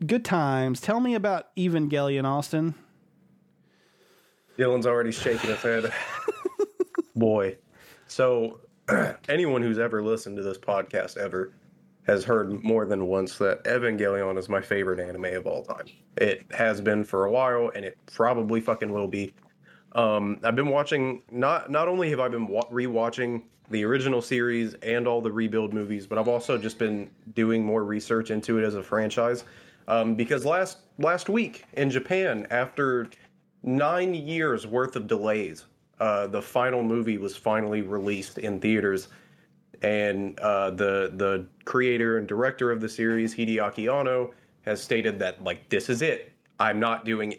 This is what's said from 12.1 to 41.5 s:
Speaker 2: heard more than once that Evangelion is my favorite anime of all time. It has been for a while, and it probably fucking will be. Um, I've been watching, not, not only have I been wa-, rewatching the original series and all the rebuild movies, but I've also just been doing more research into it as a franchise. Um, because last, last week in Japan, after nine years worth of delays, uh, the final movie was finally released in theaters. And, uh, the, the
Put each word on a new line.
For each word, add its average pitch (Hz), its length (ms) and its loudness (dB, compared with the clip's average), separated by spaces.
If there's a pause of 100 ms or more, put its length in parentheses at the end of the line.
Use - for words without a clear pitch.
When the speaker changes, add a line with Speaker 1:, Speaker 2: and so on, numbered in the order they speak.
Speaker 2:
heard 104 400 0
more 110 220 4
than 98 220 0
once 95 300 0
that 98 260 0
Evangelion 101 720 0
is 92 120 -6
my 98 120 0
favorite 92 380 0
anime 90 260 -6 (120)
of 78 100 -6
all - 160 -4
time. - 220 -10 (320)
It 101 340 2
has 110 300 0
been 104 220 2
for 98 220 2
a 104 60 2
while, 123 440 2
and 101 100 -8
it - 120 -10 (100)
probably 113 540 2
fucking 110 300 -2
will 104 160 -2
be. 98 260 -6 (600)
Um, 104 500 2
I've 113 120 2
been 143 140 0
watching, 139 520 0 (100)
not, 135 400 0
not 156 160 2
only 180 220 0
have 131 100 0
I 127 80 2
been 117 200 -2
wa-, 104 240 -2
rewatching 120 720 -2 (260)
the 107 160 0
original 131 360 2
series 120 540 0
and 120 320 -2
all 117 140 2
the 113 100 -2
rebuild 110 420 -2
movies, 104 320 -4
but 110 120 -4
I've 110 100 2
also 120 300 0
just 107 200 -6
been 107 320 -2 (260)
doing 113 280 2
more 107 220 0
research 110 460 -2
into 110 280 0
it 110 60 2
as 104 100 0
a 98 80 -6
franchise. 117 600 0 (420)
Um, 113 280 2
because 123 300 0
last, 180 340 0 (180)
last 170 320 0
week 220 440 -2
in 139 160 2
Japan, 131 600 0
after 127 580 0 (540)
nine 160 520 2
years 151 540 -2
worth 127 280 -2
of 113 120 -6
delays, 107 580 -2 (340)
uh, 101 280 2
the 101 140 -4
final 123 420 0
movie 113 340 0
was 98 200 -6
finally 107 440 0
released 98 580 -4
in 101 200 -4
theaters. 101 480 2 (760)
And, 101 560 0
uh, 98 320 2
the, 98 440 0
the 95 300 0 (200)